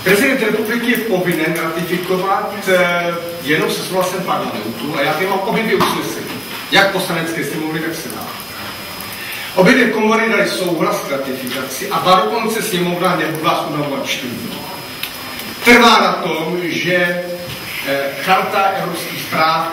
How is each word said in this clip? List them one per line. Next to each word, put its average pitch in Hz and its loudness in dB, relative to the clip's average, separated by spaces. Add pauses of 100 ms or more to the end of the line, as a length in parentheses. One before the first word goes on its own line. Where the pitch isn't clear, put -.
Prezident 220 4
republiky 226 0
je 226 2
povinen 170 0
ratifikovat, 185 -2 (140)
eh, 175 2 (300)
jenom 180 2
se 202 -2
souhlasem 180 0
parlamentu - -4
a 139 0
já 151 2
tady 185 0
mám 196 2
obě 190 0
dvě 190 2
usnesení, - 0 (460)
jak 196 4
Poslanecké 165 -2
sněmovny, 156 -4
tak 160 -4
Senátu. - -8 (1160)
Obě 185 8
dvě 247 6
komory 214 2
daly 196 2
souhlas 165 0
k - -6
ratifikaci 131 -4
a 180 0
ba 185 6
dokonce 220 0
sněmovna 175 0
nebudu 156 -2
vás 175 2
unavovat 139 -2
čtení. - -6 (1160)
Trvá 233 8
na - 2
tom, 170 -2
že, 180 0 (640)
eh, 139 0 (220)
Charta 190 2
evropských 170 -2
práv 165 2